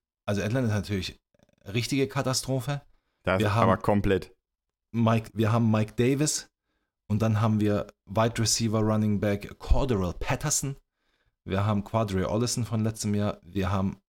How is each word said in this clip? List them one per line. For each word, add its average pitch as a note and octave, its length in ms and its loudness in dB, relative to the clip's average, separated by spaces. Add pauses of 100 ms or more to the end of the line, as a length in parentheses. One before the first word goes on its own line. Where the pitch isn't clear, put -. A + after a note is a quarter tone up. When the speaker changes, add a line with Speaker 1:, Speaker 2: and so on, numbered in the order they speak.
(240)
Speaker 1:
also G2+ 180 -2
Atlanta A#2+ 260 0
ist G#2+ 60 0
natürlich G2 460 -4 (460)
richtige B2 420 -2
Katastrophe. C3 720 -4 (420)
Speaker 2:
Das F#2+ 160 2
Speaker 1:
Wir G#2 100 2
Speaker 2:
ist G2+ 60 0
Speaker 1:
haben A2 160 4
Speaker 2:
aber F#2+ 120 4
komplett. G2+ 520 2 (580)
Speaker 1:
Mike, A2+ 420 0
wir G#2+ 180 2
haben A#2 180 2
Mike G#2+ 260 0
Davis C#3 540 0 (560)
und G#2 160 0
dann G#2+ 180 2
haben A2 200 2
wir G#2 260 0 (200)
Wide A2 320 0
Receiver, A2 420 0
Running G#2+ 400 2
Back G2+ 380 -2
Cordarrelle G#2 600 2
Patterson. C#3 580 -4 (680)
Wir F#2+ 220 -2
haben G2+ 180 0
Quadri G2 400 -2
Ollison A#2 400 -2
von A2+ 180 -2
letztem A2 320 -2
Jahr. G#2 280 -2
Wir F#2 280 -4
haben G2 280 -2 (100)